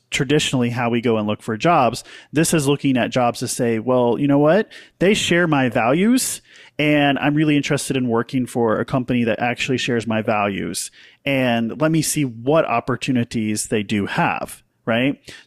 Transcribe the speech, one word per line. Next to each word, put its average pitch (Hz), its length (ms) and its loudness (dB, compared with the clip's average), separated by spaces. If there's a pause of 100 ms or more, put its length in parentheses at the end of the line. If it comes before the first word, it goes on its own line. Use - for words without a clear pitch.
(120)
traditionally 135 580 0
how 117 220 -2
we 120 100 0
go 113 160 2
and 107 80 -2
look 104 160 -4
for 113 160 -6
jobs. 131 460 2 (280)
This 160 220 0
is 147 140 2
looking 139 280 0
at 117 140 0
jobs 120 300 0
to 123 80 -6
say, 117 320 -2
"Well, 120 400 2
you 143 80 0
know 143 100 2
what? 160 340 2 (280)
They 196 160 4
share 175 320 2
my 135 220 2
values, 165 720 0 (340)
and 147 400 2
I'm 147 160 2
really 151 240 2
interested 139 400 -2
in 127 100 0
working 120 380 0
for 113 340 0
a 117 60 -2
company 127 380 -2
that 110 160 0
actually 123 400 -2
shares 117 260 -2
my 110 160 0
values. 101 680 -2 (320)
And 120 560 0
let 156 120 0
me 160 100 2
see 151 240 -2
what 127 400 0
opportunities 117 1000 -2
they 107 160 0
do 104 220 0
have." - 560 -4 (240)
Right? 123 340 0 (280)